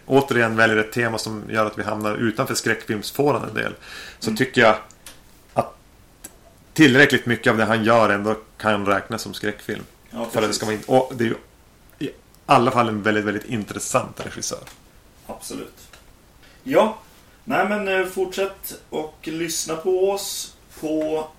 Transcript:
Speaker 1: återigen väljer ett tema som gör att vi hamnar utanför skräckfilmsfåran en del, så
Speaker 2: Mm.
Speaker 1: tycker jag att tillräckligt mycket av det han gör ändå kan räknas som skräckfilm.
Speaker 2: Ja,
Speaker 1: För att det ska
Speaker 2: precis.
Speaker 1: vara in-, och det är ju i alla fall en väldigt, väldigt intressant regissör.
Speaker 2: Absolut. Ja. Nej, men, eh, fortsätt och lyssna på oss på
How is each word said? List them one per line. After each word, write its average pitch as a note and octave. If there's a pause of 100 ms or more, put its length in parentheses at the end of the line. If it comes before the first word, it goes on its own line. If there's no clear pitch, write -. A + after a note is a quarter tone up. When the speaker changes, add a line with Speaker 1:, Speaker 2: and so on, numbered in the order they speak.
Speaker 1:
återigen A#2+
väljer A2+
ett G#2+
tema A#2
som G#2+
gör A2
att G#2
vi G#2
hamnar G#2+
utanför A#2+
skräckfilmsfåran A2+
en G#2+
del, - (440)
så -
Speaker 2:
Mm. A2
Speaker 1:
tycker B2+
jag A2 (800)
att - (1000)
tillräckligt C3+
mycket A#2+
av A2
det A2
han A2
gör A2+
ändå G#2 (220)
kan G2+
räknas G2+
som G2+
skräckfilm. G#2 (280)
Speaker 2:
Ja, A#2
Speaker 1:
För A2+
att G#2+
det G#2
ska A2+
Speaker 2:
precis. G#2+
Speaker 1:
vara C3
in-, C3
och -
det A#2
är A2+
ju A#2+ (680)
i - (360)
alla B2+
fall A#2
en G#2+
väldigt, G#2+
väldigt G#2
intressant A2
regissör. - (680)
Speaker 2:
Absolut. - (840)
Ja. D#3+ (460)
Nej, F#3
men, G3+
eh, F#3+
fortsätt F#3+ (160)
och D#3
lyssna D#3+
på F#3
oss - (240)
på D#3 (100)